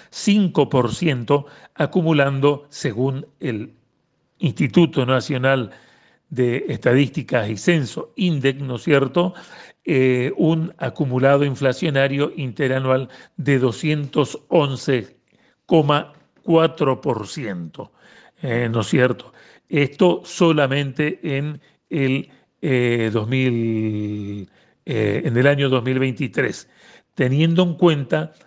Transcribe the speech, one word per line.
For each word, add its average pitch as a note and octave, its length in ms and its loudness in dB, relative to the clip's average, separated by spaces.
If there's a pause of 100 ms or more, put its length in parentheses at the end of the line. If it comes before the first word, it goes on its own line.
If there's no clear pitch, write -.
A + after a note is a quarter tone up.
cinco F#3+ 600 2
por A#2+ 240 2
ciento, C#3+ 540 -2 (280)
acumulando, C#3+ 920 0
según C3 560 -4 (140)
el A2+ 340 -6 (680)
Instituto D3 640 2
Nacional C3 640 0 (580)
de B2 380 -2
Estadísticas B2 800 0
y G#2+ 100 -6
Censo, D#3 580 -2
indec, C#3 420 0
¿no C3 200 -8
es - 60 -14
cierto? D#3 520 2 (500)
Eh, C3 500 0
un E3 440 0
acumulado C3+ 640 2
inflacionario C#3 920 -2
interanual C3 720 -2 (300)
de C#3 220 2
doscientos C#3+ 800 -2 (100)
once C#3 640 0 (520)
coma D3 440 2 (300)
cuatro D#3+ 580 2
por G#2 280 -4
ciento. F#2+ 640 -10 (480)
Eh, A#2+ 280 -2
¿no A2+ 120 0
es G2+ 60 -4
cierto? B2 440 2 (380)
Esto E3 560 2
solamente C#3+ 960 0
en D3 400 -6 (280)
el, C#3 400 -2 (320)
eh, A#2+ 520 0
dos G#2+ 140 -2
mil, A2 1200 -2 (360)
eh, A2 380 -2
en A#2 140 -2
el B2+ 80 4
año C#3+ 240 2
dos B2+ 140 2
mil B2+ 160 -2
veintitrés, B2+ 680 -4 (460)
teniendo D#3 480 2
en F3 140 0
cuenta D#3 580 0 (140)